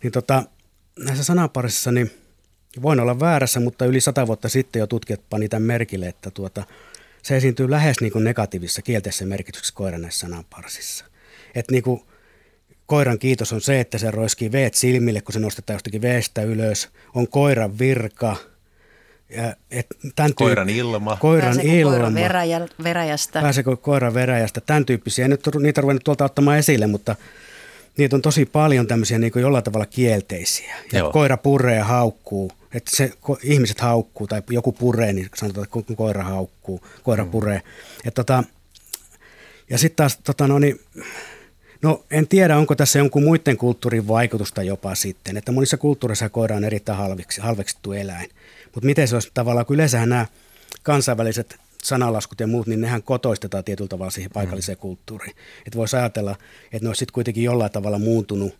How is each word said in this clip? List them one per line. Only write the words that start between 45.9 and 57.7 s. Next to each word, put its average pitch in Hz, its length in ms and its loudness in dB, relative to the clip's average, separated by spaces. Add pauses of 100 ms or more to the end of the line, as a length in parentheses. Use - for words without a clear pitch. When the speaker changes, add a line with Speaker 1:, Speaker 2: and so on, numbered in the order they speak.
Speaker 1:
koira 110 260 0
on 104 80 0
erittäin 107 340 -2
halveksi-, 95 440 -6
halveksittu 101 520 -6
eläin. 95 360 -8 (460)
Mut 110 80 -8
miten 139 240 2
se 113 80 0
olisi 113 180 -4
tavallaan, 120 320 0
kun 143 100 -2
yleensähän 120 340 2
nämä 123 160 2 (580)
kansainväliset 117 720 -2 (280)
sananlaskut 120 560 -2
ja 113 80 -2
muut, 113 200 -2
niin 113 140 -2
nehän 117 220 -2
kotoistetaan 104 600 -4
tietyllä 98 240 -6
tavalla 92 240 -8
siihen 92 220 -10
paikalliseen 95 440 -6
Speaker 2:
Mm. - 40 -20
Speaker 1:
kulttuuriin. 98 540 -14 (320)
Et 110 80 -12
voisi 113 200 -2
ajatella, 110 360 -2 (320)
että - 220 -10
ne - 20 0
olisi 110 120 -4
sit 127 120 -4
kuitenkin 117 320 -2
jollain 120 280 2